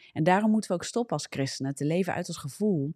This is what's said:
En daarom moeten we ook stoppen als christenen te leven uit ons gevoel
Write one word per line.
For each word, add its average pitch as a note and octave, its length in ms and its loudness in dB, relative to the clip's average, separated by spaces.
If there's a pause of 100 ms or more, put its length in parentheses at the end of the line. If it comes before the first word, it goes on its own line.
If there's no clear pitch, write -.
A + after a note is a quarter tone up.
(120)
En D#3 120 0
daarom G3 260 6
moeten G#3+ 200 2
we F3+ 60 2
ook - 80 -6
stoppen A#3 320 -2
als D3 140 -6
christenen C3+ 440 -2
te C#3+ 100 -4
leven E3+ 300 0
uit F3 140 -4
ons E3 80 -8
gevoel D#3 600 -2